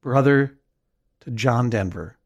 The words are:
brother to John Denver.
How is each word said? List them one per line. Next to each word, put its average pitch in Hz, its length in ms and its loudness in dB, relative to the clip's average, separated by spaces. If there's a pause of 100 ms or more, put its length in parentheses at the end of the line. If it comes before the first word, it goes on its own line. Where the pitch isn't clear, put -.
brother 139 580 2 (640)
to - 100 -16
John 120 400 0
Denver. 92 560 -6